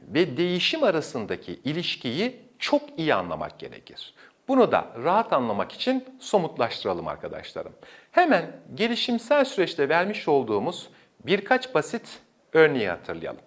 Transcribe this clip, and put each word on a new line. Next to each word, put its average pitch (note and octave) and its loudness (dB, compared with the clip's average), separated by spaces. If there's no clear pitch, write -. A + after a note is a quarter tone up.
ve C#3+ 0
değişim F3+ 0
arasındaki B2+ -2
ilişkiyi D#3+ -4
çok - 0
iyi D3+ 2
anlamak E2+ -4
gerekir. - -16
Bunu B3+ 6
da F#2 2
rahat F#3+ 2
anlamak A2+ 0
için C4 -2
somutlaştıralım A#2 -2
arkadaşlarım. D2+ -10
Hemen G3+ 4
gelişimsel A#3+ 0
süreçte D#3+ 0
vermiş F3+ 0
olduğumuz B2 0
birkaç G3+ 0
basit - -4
örneği C#3+ 6
hatırlayalım. E2 -8